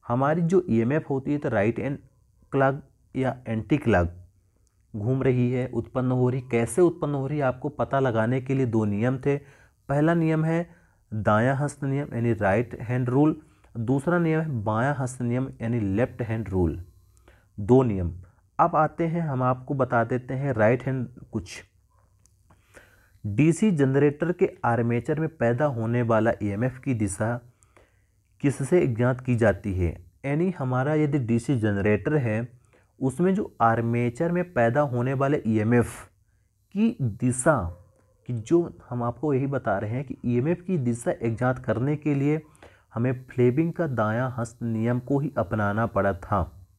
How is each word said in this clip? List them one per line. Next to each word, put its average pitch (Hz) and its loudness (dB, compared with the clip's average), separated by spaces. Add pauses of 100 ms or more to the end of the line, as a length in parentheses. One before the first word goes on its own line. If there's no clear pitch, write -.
हमारी 139 0
जो 175 2
ईएमएफ़ 117 2
होती 139 -2
है, 147 0
तो 143 -4
राइट 113 0
हैंड - -6 (540)
क्लॉक 139 2 (340)
या 131 -4
एंटी 110 0
क्लॉक 92 4 (880)
घूम 127 0
रही 123 2
है, 127 -2
उत्पन्न 127 -2
हो 127 2
रही, 127 -2
कैसे 117 0
उत्पन्न 165 2
हो 135 -4
रही 151 -4
है, 143 0
आपको 131 -2
पता - -2
लगाने 123 0
के 131 -4
लिए 135 2
दो 110 0
नियम 110 0
थे। 139 -2 (520)
पहला 151 2
नियम 160 2
है 165 -2 (440)
दायां 107 2
हस्त 147 -4
नियम, 139 -4
यानी 117 0
राइट 104 0
हैंड 123 -2
रूल, 151 2 (360)
दूसरा 135 0
नियम 160 2
है 135 -4
बायां 117 0
हस्त 127 -6
नियम, 127 -2 (120)
यानी 117 -2
लेफ्ट 104 -2
हैंड 110 -4
रूल। 90 0 (720)
दो 123 6
नियम। 92 -2 (460)
अब 170 2
आते 156 0
हैं, 170 -2
हम 135 -2
आपको 127 -2
बता 123 0
देते 127 -4
हैं 139 -2
राइट 110 4
हैंड 131 -4 (240)
कुछ। - -8 (1600)
डीसी 156 2
जनरेटर 143 2
के - 2 (160)
आर्मेचर 120 0
में 160 -4
पैदा 123 2
होने 117 -2
वाला 113 2 (120)
ईएमएफ़ 107 -2
की 139 -4
दिशा 107 -2 (1000)
किससे 143 2
ज्ञात 123 0
की 123 0
जाती 104 2
है? 87 -2 (200)
यानी 156 0
हमारा 131 -2
यदि 151 2
डीसी 117 0
जनरेटर 104 2
है, 120 -2 (420)
उसमें 175 2
जो - -4
आर्मेचर 117 2
में 175 -2
पैदा 123 2
होने 127 0
वाले 139 0
ईएमएफ़ 113 2 (720)
की 220 2
दिशा, 117 0 (440)
कि 127 -6
जो 156 0 (120)
हम 123 -4
आपको 139 -2
यही 131 0
बता 123 -2
रहे 107 -6
हैं 131 -4
कि - -10
ईएमएफ़ 131 0
की 185 -4
दिशा 120 -2 (140)
ज्ञात 127 -2
करने 127 -2
के 151 -2
लिए 147 0 (520)
हमें 127 -4
फ्लेमिंग 127 2
का 165 -2
दायां 117 -2
हस्त - -8
नियम 117 0
को 139 -2
ही 147 -4
अपनाना 107 0
पड़ा 98 0
था। - -4 (120)